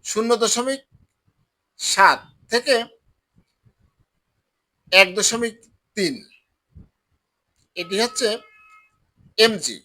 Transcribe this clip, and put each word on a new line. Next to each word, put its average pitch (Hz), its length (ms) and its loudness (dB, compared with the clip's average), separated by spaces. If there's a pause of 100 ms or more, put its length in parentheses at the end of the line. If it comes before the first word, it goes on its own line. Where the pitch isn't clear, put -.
শূন্য 226 260 -4 (120)
দশমিক 254 380 -2 (960)
সাত - 400 4 (320)
থেকে 247 240 0 (2250)
এক 196 160 6 (100)
দশমিক 226 380 -2 (400)
তিন, 180 180 -2 (1700)
এটি 175 220 -8
হচ্ছে 240 240 -4 (1080)
এমজি 208 480 0